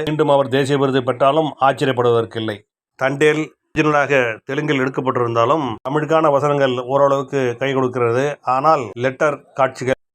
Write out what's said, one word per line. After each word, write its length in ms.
மீண்டும் 260
அவர் 220
தேசிய 220
விருது 240
பெற்றாலும் 500
ஆச்சரியப்படுவதற்கில்லை. 880
தண்டேல் 440
ஒரிஜினலாக 460
தெலுங்கில் 380
எடுக்கப்பட்டிருந்தாலும் 840
தமிழுக்கான 440
வசனங்கள் 440
ஓரளவுக்கு 480
கை 140
கொடுக்கிறது. 520
ஆனால் 280
லெட்டர் 340
காட்சிகள், 400